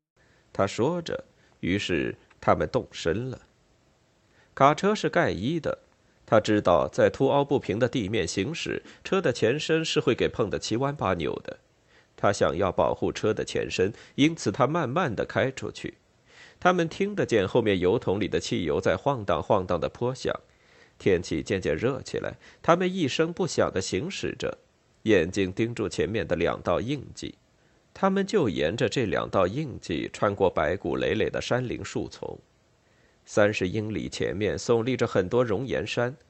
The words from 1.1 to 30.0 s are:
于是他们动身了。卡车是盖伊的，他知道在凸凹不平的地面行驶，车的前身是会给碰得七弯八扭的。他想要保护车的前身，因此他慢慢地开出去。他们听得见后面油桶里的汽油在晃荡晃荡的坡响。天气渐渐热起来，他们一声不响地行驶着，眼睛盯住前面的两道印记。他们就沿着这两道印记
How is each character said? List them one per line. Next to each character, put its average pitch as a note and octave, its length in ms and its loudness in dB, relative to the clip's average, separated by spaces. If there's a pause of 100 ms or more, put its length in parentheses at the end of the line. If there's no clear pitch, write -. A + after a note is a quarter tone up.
于 F2+ 180 0
是 D2 380 -2 (240)
他 G2+ 160 4
们 F2 140 0
动 G#2+ 240 -2
身 A2 360 -2
了。 - 120 -12 (1120)
卡 C#3 200 6
车 G3+ 220 0
是 D#3+ 140 -2
盖 C#3 220 2
伊 A#2+ 280 -2
的， - 200 -4 (460)
他 A2 140 4
知 G#2 220 4
道 D2+ 260 4
在 G#2 220 4
凸 C3+ 180 0
凹 C#3 160 2
不 C#3+ 160 0
平 - 180 -2
的 A#2+ 120 2
地 G#2+ 180 -2
面 G2 180 0
行 G#2+ 300 -2
驶， - 260 -6 (220)
车 F#3+ 180 0
的 C3+ 120 2
前 B2 260 2
身 D#3+ 240 0
是 D#3 160 -2
会 B2 160 2
给 E2 140 2
碰 G#2 200 -2
得 D2 80 -2
七 A2 200 -2
弯 C#3 180 -2
八 G2+ 200 0
扭 D#2 280 -2
的。 - 160 -12 (560)
他 G#2 160 2
想 E2 240 2
要 F#2 160 2
保 C#2 240 2
护 F2 160 -2
车 G#2+ 220 0
的 C2+ 100 -4
前 A#1 260 -4
身， F#2+ 220 0 (240)
因 D3+ 180 2
此 - 160 -4
他 B2 160 2
慢 D3+ 220 0
慢 D3 260 -2
地 - 120 -2
开 B2+ 260 0
出 - 180 -10
去。 - 260 -10 (640)
他 F3+ 140 4
们 E3+ 160 2
听 G3+ 260 -4
得 D#3+ 120 -2
见 G#2 200 4
后 A#2+ 160 2
面 G2+ 160 4
油 F2+ 220 2
桶 G2 180 0
里 G2 120 -2
的 E2+ 100 0
汽 G2+ 240 -4
油 D2+ 160 0
在 F#2 160 2
晃 B2 300 -2
荡 E2 180 0
晃 F#2+ 240 0
荡 F2+ 100 0
的 C#2 120 -2
坡 B2+ 260 -4
响。 - 180 -4 (640)
天 F#2 240 2
气 D#2+ 220 -4
渐 G2 160 -2
渐 D#2+ 160 0
热 B2 260 -2
起 - 180 -8
来， G1+ 180 -8 (240)
他 E3+ 160 4
们 F#3 140 -2
一 F#3 140 -2
声 E3 280 0
不 F#3 120 -4
响 F#2 240 2
地 F#2 120 -2
行 G2+ 280 -2
驶 - 300 -6
着， - 180 -6 (460)
眼 F#2 260 4
睛 F#2+ 220 0
盯 A#2 240 -2
住 G2 140 -2
前 - 200 0
面 G2+ 160 -2
的 E2 120 0
两 D2+ 240 0
道 F2 180 0
印 A#2+ 340 -6
记。 - 220 -12 (580)
他 G3 160 0
们 F#3+ 160 0
就 F#3+ 220 2
沿 D2+ 300 0
着 B2+ 100 2
这 B2 180 0
两 A#1+ 240 0
道 F#2+ 160 4
印 A#2 360 -4
记 C2 320 -4